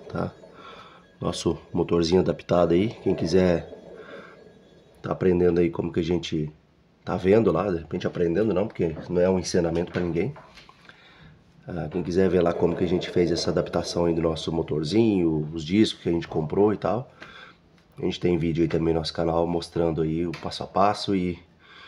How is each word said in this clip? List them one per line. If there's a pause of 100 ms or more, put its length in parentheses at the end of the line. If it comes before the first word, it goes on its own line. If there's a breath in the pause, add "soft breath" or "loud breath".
tá? (880 loud breath)
Nosso (140)
motorzinho
adaptado
aí,
quem
quiser (1300 loud breath)
tá
aprendendo
aí
como
que
a
gente (520)
tá
vendo
lá,
de
repente
aprendendo
não,
porque (120)
não
é
um
ensinamento
pra
ninguém. (1300 loud breath)
Ah,
quem
quiser
ver
lá
como
que
a
gente
fez
essa
adaptação
aí
do
nosso
motorzinho,
os
discos
que
a
gente
comprou
e
tal, (840 loud breath)
a
gente
tem
vídeo
aí
também
no
nosso
canal
mostrando
aí
o
passo
a
passo
e, (500 loud breath)